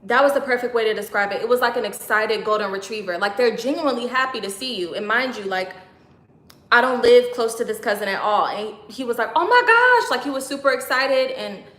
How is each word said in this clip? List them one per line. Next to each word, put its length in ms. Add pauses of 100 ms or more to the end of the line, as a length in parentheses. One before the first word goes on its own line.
That 180
was 100
the 80
perfect 340
way 100
to 80
describe 380
it. 100
It 60
was 140
like 160
an 80
excited 580
golden 280
retriever. 460
Like, 200
they're 180
genuinely 520
happy 340
to 80
see 260
you. 200
And 120
mind 300
you, 60
like, 300 (960)
I 100
don't 200
live 320
close 220
to 100
this 140
cousin 280
at 120
all. 280
And 280 (160)
he 120
was 140
like, 180
Oh 120
my 180
gosh. 460
Like, 120
he 60
was 160
super 260
excited. 600
And 320 (160)